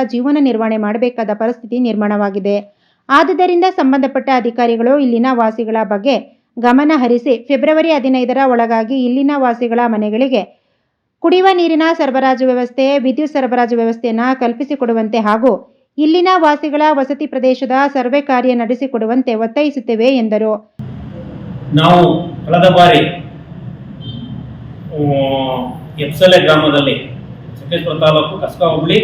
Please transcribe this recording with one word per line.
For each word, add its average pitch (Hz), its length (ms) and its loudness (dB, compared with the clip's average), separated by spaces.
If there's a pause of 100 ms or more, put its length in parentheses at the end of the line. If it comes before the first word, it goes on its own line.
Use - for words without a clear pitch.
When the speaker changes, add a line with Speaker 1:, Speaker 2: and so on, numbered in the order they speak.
Speaker 1:
ಜೀವನ 254 360 -2
ನಿರ್ವಹಣೆ 220 380 0
ಮಾಡಬೇಕಾದ 220 560 -2
ಪರಿಸ್ಥಿತಿ 233 460 -4
ನಿರ್ಮಾಣವಾಗಿದೆ. 202 1000 -2 (320)
ಆದುದರಿಂದ 349 560 2 (100)
ಸಂಬಂಧಪಟ್ಟ 269 600 0
ಅಧಿಕಾರಿಗಳು 233 640 0
ಇಲ್ಲಿನ 240 320 0
ವಾಸಿಗಳ 220 520 -2
ಬಗ್ಗೆ 208 600 -4 (160)
ಗಮನ 262 360 2
ಹರಿಸಿ 240 520 0
ಫೆಬ್ರವರಿ 311 440 2
ಹದಿನೈದರ 254 540 0
ಒಳಗಾಗಿ 233 600 0
ಇಲ್ಲಿನ 277 300 0
ವಾಸಿಗಳ 240 500 0
ಮನೆಗಳಿಗೆ 226 840 -2 (520)
ಕುಡಿಯುವ 370 340 2
ನೀರಿನ 330 300 2 (100)
ಸರಬರಾಜು 262 520 0
ವ್ಯವಸ್ಥೆ, 254 540 0
ವಿದ್ಯುತ್ 262 320 -2
ಸರಬರಾಜು 240 440 0
ವ್ಯವಸ್ಥೆಯನ್ನ 233 440 -2 (140)
ಕಲ್ಪಿಸಿಕೊಡುವಂತೆ 240 840 -2
ಹಾಗೂ 220 580 0 (200)
ಇಲ್ಲಿನ 320 380 2
ವಾಸಿಗಳ 294 460 2 (100)
ವಸತಿ 277 340 -2
ಪ್ರದೇಶದ 254 460 -2 (220)
ಸರ್ವೆ 262 280 0
ಕಾರ್ಯ 254 320 0
ನಡೆಸಿಕೊಡುವಂತೆ 240 840 -2
ಒತ್ತಾಯಿಸುತ್ತೇವೆ 233 720 -2 (100)
ಎಂದರು. 214 580 -2 (1000)
Speaker 2:
ನಾವು 165 500 4 (220)
ಕಳೆದ 156 240 4
ಬಾರಿ, 175 380 6 (1900)
ಆ, 151 80 -4 (960)
ಹೆಬ್ಬಸಲೆ 151 440 4
ಗ್ರಾಮದಲ್ಲಿ, 147 680 2 (500)
ಸಕಲೇಶಪುರ 160 460 -4
ತಾಲೂಕು 156 420 0
ಕಸ್ಬಾ - 200 -2
ಹೋಬಳಿ 165 360 0